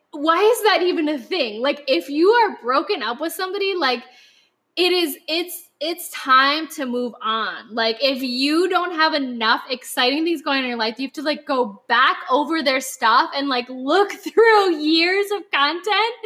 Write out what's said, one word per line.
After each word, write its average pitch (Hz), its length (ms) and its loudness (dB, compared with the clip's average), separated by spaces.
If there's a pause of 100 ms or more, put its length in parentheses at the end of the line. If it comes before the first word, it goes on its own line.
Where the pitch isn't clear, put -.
(120)
why 320 300 2
is 440 200 4
that 370 200 4
even 311 260 0
a 302 100 -2
thing?" 233 440 -4
Like, 285 260 -2
if 320 220 0
you 320 200 4
are 453 320 2
broken 285 400 -2
up 233 180 -6
with 320 120 -4
somebody, 392 420 -4
like, 254 300 -2 (720)
it 359 160 2
is, 339 340 -2
it's, 339 440 -6 (100)
it's 330 300 -8
time 277 580 0
to 285 160 -10
move 247 380 -6
on. 208 520 -6
Like, 226 280 0
if 269 200 0
you 285 460 0
don't 349 260 -2
have 311 200 2
enough 247 560 -2
exciting 262 540 -2
things 330 180 -2
going 277 160 0
on 262 60 -2
in 247 40 -4
your 240 100 -6
life, 226 220 -4
you 269 60 -4
have - 80 -14
to, 302 80 -10
like, 302 240 -4
go 247 420 -2
back 269 300 4 (120)
over 294 320 2
their 262 200 0
stuff 254 520 2
and, 277 140 -4
like, 247 220 -2
look 285 420 0
<laughs> - 120 -16
through 403 520 4
years 339 560 2
of 392 180 -8
content. 381 640 0 (120)